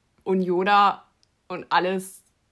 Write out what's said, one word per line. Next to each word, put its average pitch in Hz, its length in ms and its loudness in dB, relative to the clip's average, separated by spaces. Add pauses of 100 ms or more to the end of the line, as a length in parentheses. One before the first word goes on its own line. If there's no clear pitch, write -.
(240)
und 190 180 -2
Yoda 190 640 2 (440)
und 180 220 -12
alles, 185 520 -2 (300)